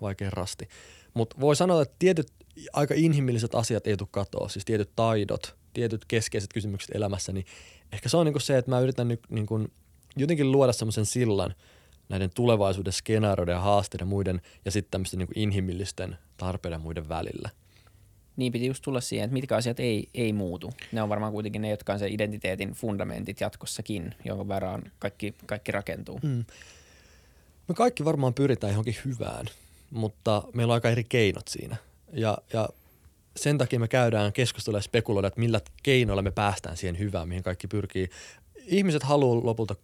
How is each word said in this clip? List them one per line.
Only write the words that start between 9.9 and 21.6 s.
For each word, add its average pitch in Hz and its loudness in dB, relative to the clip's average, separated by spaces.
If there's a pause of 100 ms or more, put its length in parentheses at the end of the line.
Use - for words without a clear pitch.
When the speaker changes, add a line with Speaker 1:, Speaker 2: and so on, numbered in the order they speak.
Speaker 1:
jotenkin 143 2
luoda 131 8
semmosen 110 0
sillan 101 2 (540)
näiden 95 -2
tulevaisuuden 101 2
skenaarioiden 98 2
ja 87 0
haasteiden 101 2
muiden 95 -2 (240)
ja 98 -4
sit 101 0
tämmösten 95 -2
niinku 90 -4
inhimillisten 92 -2 (200)
tarpeiden 90 -4
muiden 80 -8
välillä. - -6 (840)
Speaker 2:
Niin, 127 0
piti 120 -2
just 135 -4
tulla 131 -2
siihen, 110 -4
että 123 -2
mitkä 131 -2
asiat 117 0
ei, 113 0
ei 113 0
muutu. 90 -4 (180)
Ne 113 -2
on 104 0
varmaan 107 -2
kuitenkin 107 -6